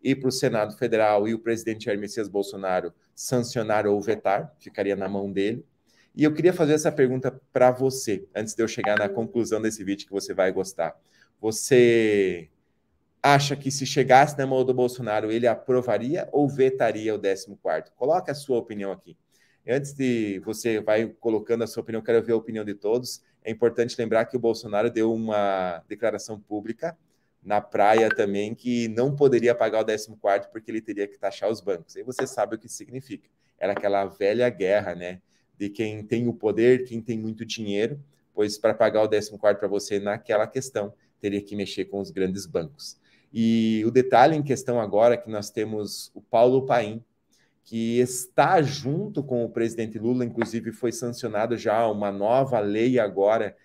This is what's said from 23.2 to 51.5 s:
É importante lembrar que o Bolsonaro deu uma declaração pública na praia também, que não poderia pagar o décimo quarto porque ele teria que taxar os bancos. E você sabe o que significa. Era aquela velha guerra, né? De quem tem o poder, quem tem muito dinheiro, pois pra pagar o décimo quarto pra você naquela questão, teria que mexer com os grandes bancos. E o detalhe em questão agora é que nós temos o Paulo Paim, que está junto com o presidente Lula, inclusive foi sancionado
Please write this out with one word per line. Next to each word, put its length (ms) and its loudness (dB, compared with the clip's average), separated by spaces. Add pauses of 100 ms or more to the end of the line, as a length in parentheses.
É 80 -8
importante 480 0
lembrar 280 0
que 100 -4
o 40 -4
Bolsonaro 500 0
deu 240 0
uma 760 -2
declaração 500 -4
pública 560 -8 (480)
na 180 0
praia 500 4
também, 440 -2
que 340 -2
não 280 -2
poderia 380 6
pagar 260 0
o 40 2
décimo 340 -4
quarto 320 0
porque 200 -14
ele 120 -6
teria 260 -6
que 100 -20
taxar 300 -4
os 140 -4
bancos. 340 -6
E 60 -12
você 240 -6
sabe 300 -4
o 20 -6
que 100 -20
significa. 600 -16 (280)
Era 140 -2
aquela 320 0
velha 460 0
guerra, 440 0
né? 260 -10 (380)
De 100 -4
quem 360 -6
tem 240 -2
o 40 0
poder, 520 4
quem 160 -8
tem 180 -6
muito 260 -8
dinheiro, 560 -4 (340)
pois 240 -2
pra 160 2
pagar 280 2
o 60 2
décimo 300 -2
quarto 200 2
pra 100 -2
você 300 -2
naquela 480 -2
questão, 460 -6 (280)
teria 220 -4
que 120 -14
mexer 320 -6
com 140 -8
os 100 -8
grandes 360 -4
bancos. 500 -8 (360)
E 540 2
o 40 0
detalhe 460 6
em 60 0
questão 380 -2
agora 340 4
é 20 -2
que 140 -10
nós 200 -6
temos 640 -6
o 60 -20
Paulo 460 4
Paim, 360 -2 (600)
que 360 -2
está 600 2
junto 640 -2
com 220 -2
o 40 -4
presidente 500 -4
Lula, 260 -2
inclusive 480 -6
foi 180 -4
sancionado 640 -4